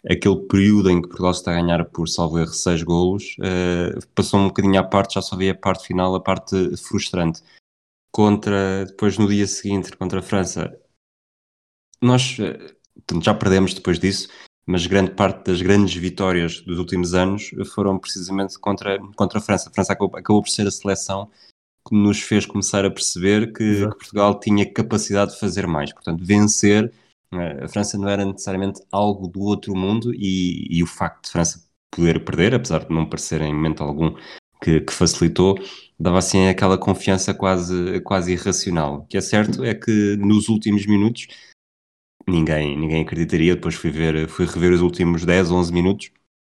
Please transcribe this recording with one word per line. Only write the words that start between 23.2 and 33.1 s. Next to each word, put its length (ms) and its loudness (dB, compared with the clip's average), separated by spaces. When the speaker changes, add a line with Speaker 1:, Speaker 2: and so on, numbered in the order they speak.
Speaker 1:
que, 120 -4
Speaker 2:
Exato. 260 0
Speaker 1:
que 80 -14
Portugal 400 0
tinha 340 0
capacidade 600 -2
de 80 -18
fazer 260 -4
mais. 260 -4
Portanto, 320 -8
vencer, 680 4
eh, 320 -8
a 40 -10
França 300 -4
não 100 -4
era 160 0
necessariamente 560 -6
algo 380 0
do 120 -10
outro 340 -2
mundo 400 -2
e, 560 -2
e 120 2
o 40 2
facto 380 -8
de 60 -12
França 320 -2
poder 340 0
perder, 300 2
apesar 300 -2
de 100 -4
não 120 0
parecer 340 -6